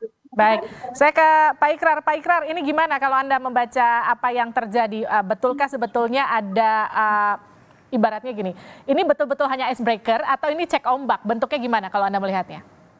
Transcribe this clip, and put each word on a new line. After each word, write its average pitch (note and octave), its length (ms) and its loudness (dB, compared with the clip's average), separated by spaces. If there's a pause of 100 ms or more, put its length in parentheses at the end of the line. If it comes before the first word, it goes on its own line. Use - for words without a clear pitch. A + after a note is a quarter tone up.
(280)
Baik, G#3+ 340 2 (320)
saya D4 160 4
ke D#4 180 4 (300)
Pak D4 160 2
Ikrar. D#4 320 2
Pak D#4 160 0
Ikrar, F4 240 2
ini E4 160 -4
gimana D4+ 400 0
kalau C4+ 160 2
Anda C4+ 240 0
membaca A#3+ 640 0
apa B3 240 0
yang A#3+ 240 -2
terjadi? A3 480 -2
Eh, G#3 240 0
betulkah B3+ 400 0
sebetulnya A#3+ 640 -2
ada, A3 420 0 (140)
eh, G#3 480 0 (640)
ibaratnya G#3+ 320 0
gini, G3+ 220 -6 (340)
ini C#4 160 2
betul-betul C#4+ 480 0
hanya C4 220 -2
icebreaker A#3 500 -2
atau D4 300 -2
ini E4 160 -4
cek - 180 -2
ombak? B3 400 -2
Bentuknya A#3 320 -2
gimana A#3 320 -2
kalau G3+ 160 0
Anda G3 160 -2
melihatnya? F#3+ 400 -4 (380)